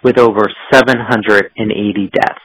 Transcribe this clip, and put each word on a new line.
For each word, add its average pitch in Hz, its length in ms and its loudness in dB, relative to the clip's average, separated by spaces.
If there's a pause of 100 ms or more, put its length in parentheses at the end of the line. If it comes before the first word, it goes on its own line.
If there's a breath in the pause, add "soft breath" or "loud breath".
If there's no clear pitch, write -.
with 123 120 2
over 107 300 2 (260)
seven 131 280 4
hundred 107 560 0
and 110 160 -4
eighty 101 400 -4
deaths. - 320 -4